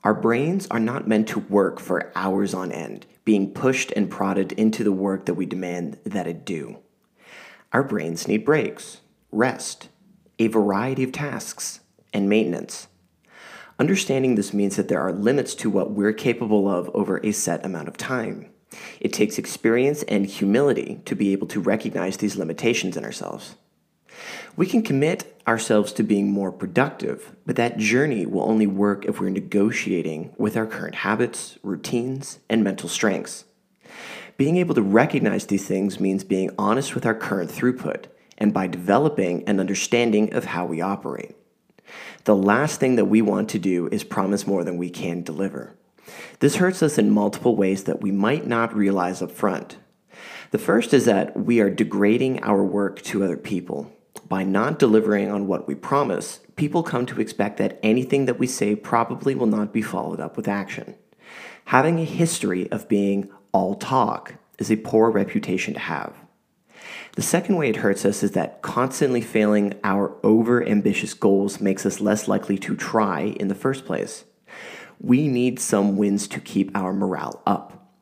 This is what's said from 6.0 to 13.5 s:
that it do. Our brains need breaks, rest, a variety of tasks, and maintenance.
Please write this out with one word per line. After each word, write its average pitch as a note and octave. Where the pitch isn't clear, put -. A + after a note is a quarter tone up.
that F#2+
it E2+
do. C#2+
Our C#3
brains E2+
need A2
breaks, -
rest, -
a A2+
variety A2
of C3
tasks, -
and G2
maintenance. -